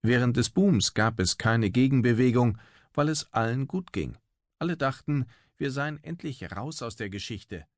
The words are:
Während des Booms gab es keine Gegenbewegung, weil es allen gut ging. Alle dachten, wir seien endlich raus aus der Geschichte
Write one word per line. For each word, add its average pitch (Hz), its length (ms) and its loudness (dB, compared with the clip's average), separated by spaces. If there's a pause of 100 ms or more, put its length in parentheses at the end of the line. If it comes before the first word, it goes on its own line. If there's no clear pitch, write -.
Während 120 360 2
des 120 100 2
Booms 185 460 2
gab 113 260 0
es 90 160 0
keine 113 340 2
Gegenbewegung, 123 880 4 (360)
weil 147 160 0
es - 220 -6
allen 117 340 -2
gut 185 260 -6
ging. 67 240 -6 (420)
Alle 165 180 -4
dachten, 135 500 -2 (320)
wir 139 120 -4
seien 147 320 -6
endlich 156 500 -10
raus 135 300 -10
aus 117 140 -10
der 104 140 -8
Geschichte 95 560 -10 (120)